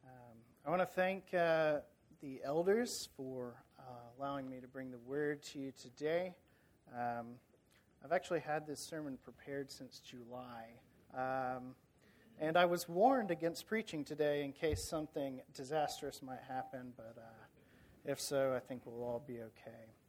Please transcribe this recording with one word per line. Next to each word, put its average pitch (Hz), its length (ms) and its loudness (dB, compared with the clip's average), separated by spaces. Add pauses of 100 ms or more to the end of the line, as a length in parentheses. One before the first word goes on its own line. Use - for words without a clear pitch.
Um, 120 320 -20 (300)
I 147 40 -2
wanna 180 160 6
thank, 185 460 0
uh, 160 460 6 (420)
the 135 220 -10
elders 190 760 4
for, 127 380 -6 (240)
uh, 135 40 -20 (360)
allowing 139 320 -4
me 127 100 -10
to 127 60 -16
bring 131 240 -8
the 123 80 -12
word 143 440 -2
to - 180 -10
you 135 120 -6
today. 165 640 -2 (580)
Um, 120 420 -4 (720)
I've 139 80 0
actually 180 280 2
had 151 260 -2
this 147 140 -6
sermon 151 420 -6
prepared 139 480 -8
since - 300 -14
July. 120 720 -12 (440)
Um, 127 600 -2 (640)
and 160 160 4
I 180 80 10
was 175 240 2
warned 208 420 6
against 165 360 0
preaching 170 380 -2
today 147 400 2
in 139 80 -4
case 151 300 0
something 143 580 -4 (140)
disastrous 147 680 -2
might 131 200 -8
happen, 127 560 -8
but, 113 200 -16
uh, 113 280 -18 (600)
if 139 160 -2
so, 135 340 4
I 123 40 2
think 123 260 -6
we'll 120 200 -8
all 120 200 -2
be 120 160 -8
okay. 113 540 -16 (140)